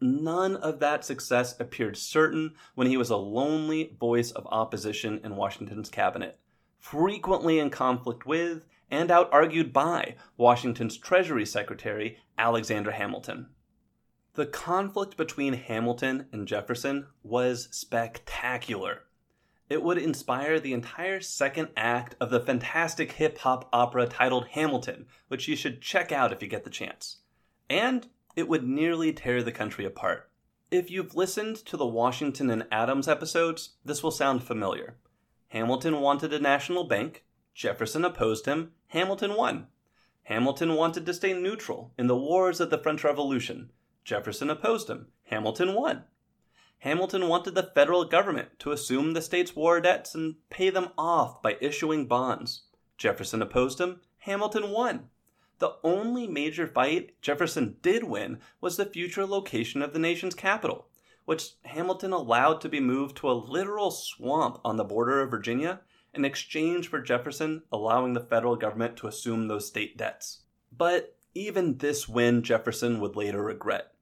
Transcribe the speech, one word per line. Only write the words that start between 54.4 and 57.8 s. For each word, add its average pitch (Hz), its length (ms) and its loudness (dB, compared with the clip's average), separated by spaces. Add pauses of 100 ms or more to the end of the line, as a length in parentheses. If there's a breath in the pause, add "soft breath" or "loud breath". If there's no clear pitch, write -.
won. 220 340 -2 (540)
The - 240 0
only 220 440 0
major 156 400 -2
fight 147 540 0
Jefferson 147 600 0